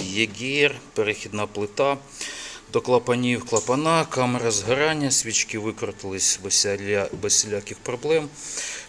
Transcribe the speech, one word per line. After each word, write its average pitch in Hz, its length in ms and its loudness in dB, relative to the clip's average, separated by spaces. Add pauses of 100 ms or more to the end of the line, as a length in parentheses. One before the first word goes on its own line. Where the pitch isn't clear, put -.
Є 101 260 0 (100)
Г 139 260 0
Р, 139 100 4 (200)
перехідна 104 520 -2
плита 120 500 0 (760)
до 120 80 2
клапанів, 123 640 2
клапана, 151 600 2
камера 123 460 0
згорання, 135 600 2
свічки - 480 0
викрутились 101 840 -2
без 95 100 -4
всіля-, 101 560 2 (140)
без 101 100 0
всіляких 104 460 -2
проблем. 147 500 0 (600)